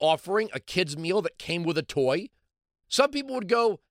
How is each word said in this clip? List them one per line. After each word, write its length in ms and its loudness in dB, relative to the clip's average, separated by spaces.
offering 520 0
a 80 -8
kids 360 -2
meal 260 -2
that 160 -6
came 240 -4
with 160 0
a 40 2
toy, 460 0
some 220 4
people 240 -6
would 140 -4
go 320 2